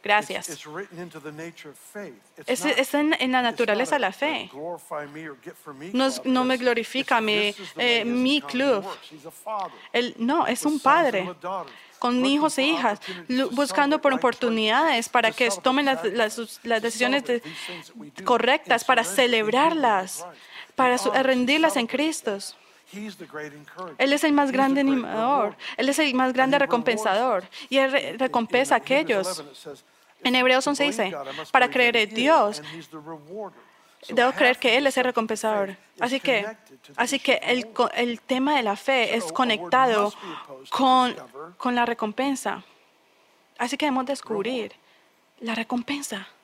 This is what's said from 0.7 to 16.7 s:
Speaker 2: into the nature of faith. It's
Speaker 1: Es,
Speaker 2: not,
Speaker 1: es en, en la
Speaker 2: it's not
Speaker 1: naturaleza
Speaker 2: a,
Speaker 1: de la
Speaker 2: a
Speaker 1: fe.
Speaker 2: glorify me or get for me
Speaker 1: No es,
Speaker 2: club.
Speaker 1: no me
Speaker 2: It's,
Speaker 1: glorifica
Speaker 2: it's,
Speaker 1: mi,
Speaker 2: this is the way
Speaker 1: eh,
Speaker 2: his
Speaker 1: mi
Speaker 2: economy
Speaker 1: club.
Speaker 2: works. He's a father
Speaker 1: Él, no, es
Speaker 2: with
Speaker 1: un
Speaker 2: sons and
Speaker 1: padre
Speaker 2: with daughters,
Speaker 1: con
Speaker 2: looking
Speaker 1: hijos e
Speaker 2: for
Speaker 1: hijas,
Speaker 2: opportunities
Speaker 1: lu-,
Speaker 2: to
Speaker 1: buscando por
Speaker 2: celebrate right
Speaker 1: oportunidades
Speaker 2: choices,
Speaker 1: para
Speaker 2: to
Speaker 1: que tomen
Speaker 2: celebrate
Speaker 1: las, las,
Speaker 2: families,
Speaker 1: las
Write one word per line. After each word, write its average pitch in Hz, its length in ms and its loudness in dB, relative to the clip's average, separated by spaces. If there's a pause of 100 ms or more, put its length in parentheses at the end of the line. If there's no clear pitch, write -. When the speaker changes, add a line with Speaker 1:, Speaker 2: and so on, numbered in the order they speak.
Speaker 2:
into 160 220 -14
the 147 100 -14
nature 160 380 -16
of 135 80 -20
faith. 190 380 -18 (240)
It's 151 100 -14
Speaker 1:
Es, 247 160 -2
Speaker 2:
not, 294 140 2
Speaker 1:
es 269 160 -2
en, 294 260 2
en 254 120 0
la 254 80 4
Speaker 2:
it's - 20 0
not - 0 -
Speaker 1:
naturaleza 233 540 0
Speaker 2:
a, - 20 0
Speaker 1:
de - 20 0
la 208 60 0
Speaker 2:
a 190 60 -2
Speaker 1:
fe. 294 380 -4
Speaker 2:
glorify 156 640 -10
me 156 160 -14
or 139 160 -14
get 170 80 -16 (100)
for 147 120 -16
me 156 180 -14
Speaker 1:
No 262 140 2
es, 254 140 -2
Speaker 2:
club. 254 120 -2
Speaker 1:
no 254 120 2
me 262 100 0
Speaker 2:
It's, 247 80 -4
Speaker 1:
glorifica 247 560 0
Speaker 2:
it's, 220 80 0
Speaker 1:
mi, 214 80 0 (180)
Speaker 2:
this 202 80 -14
is 185 140 -14
the - 40 -12
way 240 80 0
Speaker 1:
eh, 233 120 2
Speaker 2:
his 220 80 -2
Speaker 1:
mi 254 320 0
Speaker 2:
economy - 120 -6
Speaker 1:
club. 247 360 0
Speaker 2:
works. - 260 -14
He's 151 140 -20
a 160 40 -14
father 202 420 -8 (200)
Speaker 1:
Él, 240 240 -2
no, 269 300 0
es - 180 -4
Speaker 2:
with 302 80 0
Speaker 1:
un 294 80 -4
Speaker 2:
sons - 60 0
and 311 180 6
Speaker 1:
padre 214 240 0
Speaker 2:
with 175 140 -14
daughters, 180 320 -10 (240)
Speaker 1:
con 247 180 0
Speaker 2:
looking 254 160 2
Speaker 1:
hijos 294 260 2
e 262 40 2
Speaker 2:
for 294 160 2
Speaker 1:
hijas, 220 200 0
Speaker 2:
opportunities 185 400 -8
Speaker 1:
lu-, 269 120 0
Speaker 2:
to 240 60 -4
Speaker 1:
buscando 285 440 2
por 285 120 4
Speaker 2:
celebrate - 20 2
right 254 260 0
Speaker 1:
oportunidades 233 560 2
Speaker 2:
choices, 233 160 -4
Speaker 1:
para 220 200 4
Speaker 2:
to - 40 -12
Speaker 1:
que 240 140 2 (120)
tomen 262 220 4
Speaker 2:
celebrate 240 320 0
Speaker 1:
las, - 0 -
las, 220 200 0
Speaker 2:
families, - 280 -12
Speaker 1:
las 226 160 0